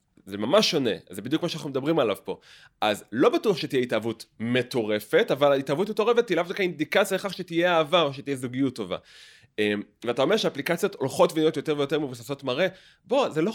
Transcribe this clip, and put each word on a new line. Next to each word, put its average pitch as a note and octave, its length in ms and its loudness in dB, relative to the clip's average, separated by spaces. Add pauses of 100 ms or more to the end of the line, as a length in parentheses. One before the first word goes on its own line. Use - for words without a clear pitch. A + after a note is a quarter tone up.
(260)
זה G2 120 -8
ממש D#3+ 320 4
שונה, C#3 200 0 (200)
זה G2 120 -10
בדיוק C3+ 200 -4
מה F3 60 -2
שאנחנו D#3 220 -10
מדברים C#3 280 0
עליו A2 260 2
פה. F#2 140 -8 (420)
אז G#2+ 320 0
לא C#3 160 4
בטוח B3 280 2
שתהיה C#3 260 0
התאהבות A2+ 420 -2 (160)
מטורפת, A#2+ 920 0
אבל C#3+ 280 4
התאהבות D3 320 -2
מטורפת A3 380 0
היא F3+ 80 0
לאו F3 80 0
דווקא F#3 180 -6
אינדיקציה F#3 540 0
לכך F#3 180 -6
שתהיה F3 440 0
אהבה D#3+ 240 4
או C#3 120 0
שתהיה C#3 220 -6
זוגיות B2+ 380 -2
טובה. F2+ 220 -6 (640)
אמ, G#2 240 2 (220)
ואתה A#2+ 180 0
אומר F3 140 2
שאפליקציות F3 580 -2
הולכות C#3 380 2
ונהיות D#3 240 0
יותר D3 220 -4
ויותר C#3+ 200 -2
מבוססות C#3 460 -8
מראה, C3+ 220 -2 (380)
בוא, B3 240 0
זה D3 140 -2
לא G3 120 0